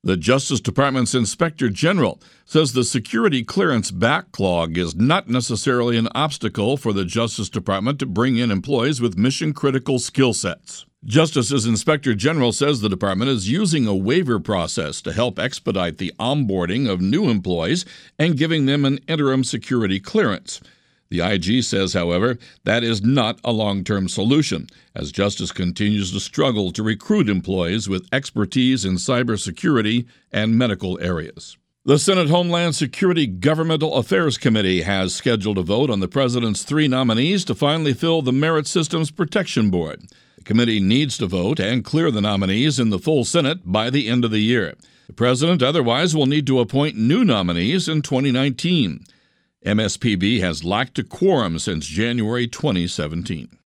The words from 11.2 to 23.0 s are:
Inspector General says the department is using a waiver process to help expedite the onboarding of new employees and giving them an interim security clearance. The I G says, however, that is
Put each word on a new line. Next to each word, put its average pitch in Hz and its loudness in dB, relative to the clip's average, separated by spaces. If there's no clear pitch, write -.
Inspector 127 0
General 123 2
says 139 0
the 107 0
department 98 0
is 104 -2
using 156 2
a 98 2
waiver 120 2
process 82 -4
to - -6
help 107 -2
expedite 92 -2
the 92 -6
onboarding 113 0
of 92 -2
new 139 0
employees 95 0
and 156 2
giving 160 2
them 143 2
an 139 0
interim 139 2
security 113 -2
clearance. - -2
The 85 -2
I 95 0
G 107 2
says, 98 0
however, 92 0
that 113 2
is 113 0